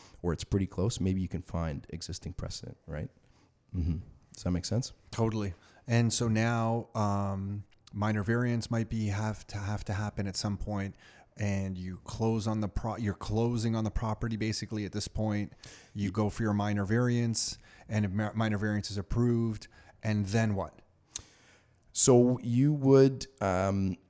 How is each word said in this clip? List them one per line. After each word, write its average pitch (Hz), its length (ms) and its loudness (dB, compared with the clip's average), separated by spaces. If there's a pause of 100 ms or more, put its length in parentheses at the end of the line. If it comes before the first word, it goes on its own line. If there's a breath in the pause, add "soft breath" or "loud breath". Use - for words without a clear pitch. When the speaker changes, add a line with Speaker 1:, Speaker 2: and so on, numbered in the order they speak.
(220 loud breath)
Speaker 1:
or 87 100 0
it's - 120 -4
pretty 98 220 0
close, 95 320 -2
maybe 95 220 0
you 90 80 -2
can 80 140 -6
find 80 480 -6
existing - 420 -8
precedent, - 540 -10
right? 76 240 -8 (640 soft breath)
Mm-hmm. 82 200 0 (360)
Does - 120 -14
that 87 80 -2
make 90 120 -2
sense? 117 280 -2 (180)
Speaker 2:
Totally. 110 420 -2 (340 soft breath)
And 117 240 4
so 117 180 0
now, 113 640 0
um, 101 720 -2 (280)
minor 107 300 0
variance 117 480 0
might 113 180 0
be, 110 200 0
have 104 400 -2
to, 104 100 -6
have 101 280 -4
to 107 60 -2
happen 101 340 -2
at 95 100 -4
some 101 200 -2
point, 98 380 -4 (420 loud breath)
and 98 400 -2
you 90 280 -8
close 113 420 0
on 110 160 0
the 104 60 -2
pro-, 110 280 -4
you're 104 180 -2
closing 113 640 0
on 110 80 0
the 104 60 0
property 113 460 -2
basically 107 500 -2
at 92 60 -8
this 104 160 -4
point. 104 440 -2 (420 loud breath)
You 101 160 -2
go 104 200 0
for - 140 -4
your 104 100 2
minor 104 320 0
variance, 120 720 2 (320 loud breath)
and 107 160 2
if 95 40 0
mi-, 107 240 0
minor 110 220 2
variance 107 340 0
is 101 60 -6
approved, 117 720 0 (340 loud breath)
and 107 240 2
then 107 280 2
what? 87 260 -6 (1120 loud breath)
Speaker 1:
So 123 500 6
you 127 300 2
would, 135 540 6 (140)
um, 95 560 2 (140)